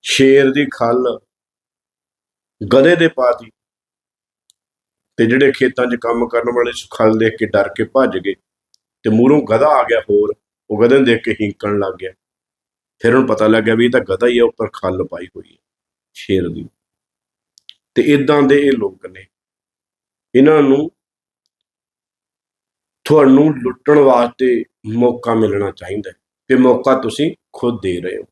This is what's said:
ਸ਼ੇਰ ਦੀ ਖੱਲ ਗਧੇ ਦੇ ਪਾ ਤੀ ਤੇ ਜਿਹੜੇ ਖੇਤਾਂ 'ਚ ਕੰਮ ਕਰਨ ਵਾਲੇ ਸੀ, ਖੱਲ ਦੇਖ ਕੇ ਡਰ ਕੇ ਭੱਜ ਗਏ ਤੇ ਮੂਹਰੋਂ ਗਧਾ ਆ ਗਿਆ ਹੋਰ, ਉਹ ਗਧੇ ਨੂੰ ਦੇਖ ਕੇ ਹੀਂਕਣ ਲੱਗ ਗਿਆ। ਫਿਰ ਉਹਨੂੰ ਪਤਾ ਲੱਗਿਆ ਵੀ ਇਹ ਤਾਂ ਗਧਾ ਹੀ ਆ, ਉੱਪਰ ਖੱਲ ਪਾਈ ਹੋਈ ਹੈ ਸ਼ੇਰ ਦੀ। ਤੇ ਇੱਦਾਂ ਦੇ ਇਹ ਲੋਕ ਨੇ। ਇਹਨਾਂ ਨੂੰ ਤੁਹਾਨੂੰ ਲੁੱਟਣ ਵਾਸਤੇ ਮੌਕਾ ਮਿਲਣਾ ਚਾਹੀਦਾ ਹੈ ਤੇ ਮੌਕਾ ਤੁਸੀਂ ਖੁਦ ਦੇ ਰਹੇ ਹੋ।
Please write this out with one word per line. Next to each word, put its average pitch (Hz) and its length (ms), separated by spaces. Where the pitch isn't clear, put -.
ਸ਼ੇਰ 135 420
ਦੀ 143 140
ਖੱਲ 120 520
ਗਧੇ 160 220
ਦੇ 165 120
ਪਾ 123 240
ਤੀ 113 180
ਤੇ 113 100
ਜਿਹੜੇ 135 260
ਖੇਤਾਂ 123 340
'ਚ 120 140
ਕੰਮ 120 280
ਕਰਨ 120 260
ਵਾਲੇ 120 180
ਸੀ, - 180
ਖੱਲ 110 280
ਦੇਖ 110 200
ਕੇ 110 80
ਡਰ 98 220
ਕੇ - 160
ਭੱਜ 107 340
ਗਏ 95 160
ਤੇ 110 80
ਮੂਹਰੋਂ 131 320
ਗਧਾ 113 240
ਆ 139 160
ਗਿਆ 117 180
ਹੋਰ, 104 340
ਉਹ 107 140
ਗਧੇ 127 120
ਨੂੰ 131 80
ਦੇਖ 117 200
ਕੇ 110 80
ਹੀਂਕਣ 104 460
ਲੱਗ 95 160
ਗਿਆ। 92 180
ਫਿਰ 117 120
ਉਹਨੂੰ 131 140
ਪਤਾ 110 180
ਲੱਗਿਆ 110 280
ਵੀ 117 100
ਇਹ 120 60
ਤਾਂ 127 100
ਗਧਾ 95 260
ਹੀ 120 120
ਆ, 117 60
ਉੱਪਰ 110 280
ਖੱਲ 92 320
ਪਾਈ 87 220
ਹੋਈ 90 260
ਹੈ - 100
ਸ਼ੇਰ 92 340
ਦੀ। 82 200
ਤੇ 117 80
ਇੱਦਾਂ 143 400
ਦੇ 139 180
ਇਹ 139 120
ਲੋਕ 98 340
ਨੇ। 95 200
ਇਹਨਾਂ 147 280
ਨੂੰ 143 280
ਤੁਹਾਨੂੰ 147 580
ਲੁੱਟਣ 135 360
ਵਾਸਤੇ 127 640
ਮੌਕਾ 117 480
ਮਿਲਣਾ 101 360
ਚਾਹੀਦਾ 95 400
ਹੈ - 40
ਤੇ 131 60
ਮੌਕਾ 127 460
ਤੁਸੀਂ 110 340
ਖੁਦ 120 300
ਦੇ 90 180
ਰਹੇ 92 180
ਹੋ। 95 140